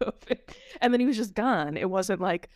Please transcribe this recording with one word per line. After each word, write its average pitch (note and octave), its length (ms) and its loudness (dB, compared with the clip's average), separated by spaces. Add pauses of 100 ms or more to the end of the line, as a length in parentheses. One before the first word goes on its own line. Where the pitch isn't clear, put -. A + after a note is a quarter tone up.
covid. - 380 -4 (400)
And A#3+ 140 2
then B3 80 4
he B3 40 4
was B3+ 120 2
just G#3+ 160 -4
gone. F3+ 420 0
It F#3 140 -2
wasn't F#3 320 0
like, F3+ 340 -2